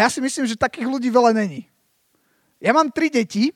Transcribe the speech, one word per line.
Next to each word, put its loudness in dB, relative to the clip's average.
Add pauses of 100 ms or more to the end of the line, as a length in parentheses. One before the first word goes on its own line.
ja 4
si -8
myslím, -4
že -4
takých -4
ľudí -2
veľa 4
není. -2 (960)
Ja 2
mám 2
tri 0
deti, 0